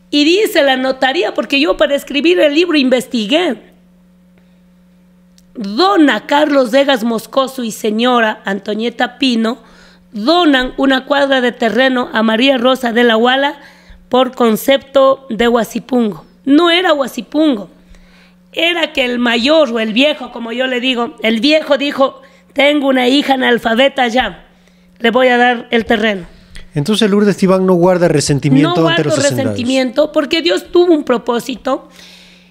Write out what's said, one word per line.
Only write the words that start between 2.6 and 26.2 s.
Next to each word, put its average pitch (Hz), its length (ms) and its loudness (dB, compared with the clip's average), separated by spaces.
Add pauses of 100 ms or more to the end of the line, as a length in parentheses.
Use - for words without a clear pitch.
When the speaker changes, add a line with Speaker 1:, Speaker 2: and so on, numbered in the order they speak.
Speaker 1:
investigué, 254 800 -2 (2000)
dona 262 720 0
Carlos 285 440 2
Degas 269 320 2
Moscoso 240 600 -4
y 226 80 -6
señora 226 760 -2
Antonieta 220 720 -6
Pino, 240 400 0 (540)
donan 262 680 0
una 269 280 0
cuadra 277 360 0
de 240 100 0
terreno 247 640 0
a 220 100 0
María 240 340 2
Rosa 247 360 0
de 240 100 2
la 233 140 2
Huala 269 420 0 (480)
por 247 280 0
concepto 269 960 0
de 233 180 -2
Huasipungo. 226 760 -2 (220)
No 302 240 4
era 349 240 2
Huasipungo, 269 760 -2 (840)
era 320 400 -2
que 269 100 -2
el 247 160 -4
mayor 240 520 2
o 233 80 -4
el 220 140 -4
viejo, 277 380 -2
como 233 200 -12
yo 254 160 -4
le 247 120 -4
digo, 240 440 -4
el 220 180 -2
viejo 294 360 2
dijo, 269 440 -4 (320)
"Tengo 285 340 0
una 254 220 0
hija 277 240 2
analfabeta 247 760 -2
ya, 220 380 -4 (540)
le 233 120 -2
voy 254 160 2
a 247 100 2
dar 240 340 0
el 233 140 0
terreno". 214 420 -2 (480)